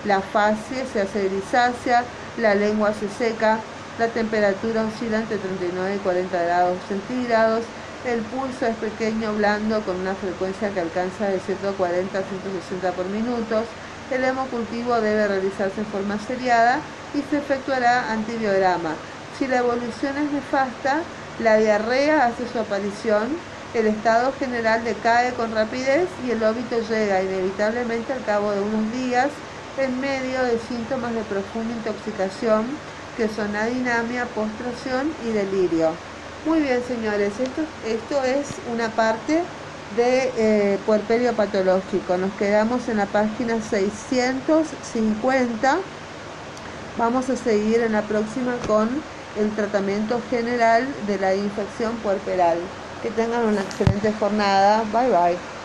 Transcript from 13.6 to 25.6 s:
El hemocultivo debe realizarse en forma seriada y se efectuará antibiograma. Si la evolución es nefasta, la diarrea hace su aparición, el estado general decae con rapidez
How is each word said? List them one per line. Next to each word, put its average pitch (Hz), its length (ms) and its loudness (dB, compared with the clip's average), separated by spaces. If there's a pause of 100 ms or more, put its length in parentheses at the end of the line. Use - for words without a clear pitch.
El 254 140 0
hemocultivo 240 760 0
debe 214 260 2
realizarse 196 540 0
en 214 60 -2
forma 202 320 -4
seriada 247 600 2 (340)
y 285 160 0
se 294 80 2
efectuará 254 720 0
antibiograma. 196 800 2 (480)
Si 277 80 0
la 254 100 2
evolución 247 640 0
es 294 120 0
nefasta, 269 720 0 (420)
la 220 140 6
diarrea 240 680 4
hace 233 200 -2
su - 120 -4
aparición, 208 800 0 (340)
el 226 140 2
estado 226 520 2
general 233 460 0
decae 233 480 2
con 226 220 -2
rapidez 262 520 2 (200)